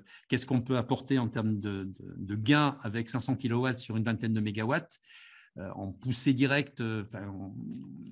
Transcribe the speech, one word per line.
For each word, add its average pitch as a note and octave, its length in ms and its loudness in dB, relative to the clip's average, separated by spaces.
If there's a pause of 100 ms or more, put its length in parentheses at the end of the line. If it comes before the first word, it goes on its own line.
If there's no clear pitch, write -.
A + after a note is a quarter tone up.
(280)
qu'est-ce A#2+ 200 2
qu'on B2+ 140 2
peut B2+ 160 2
apporter B2+ 420 2
en A#2+ 80 2
termes G#2+ 320 0
de, G2 240 -4
de, F#2 340 -12
de G2 180 -6
gain C#3+ 460 6
avec A2+ 280 -2
cinq C3 100 -2
cents B2+ 160 0
kilowatts B2 420 2
sur A2 200 -4
une A2+ 60 2
vingtaine A2+ 300 0
de A2 80 2
mégawatts ? A2 560 -2 (600)
Euh, F#2 120 -8
en G2 200 -8
poussée B2+ 420 2
directe, C#3 480 2
euh, A2 220 -2
enfin, G2+ 260 -10
on, G2 260 -10 (560)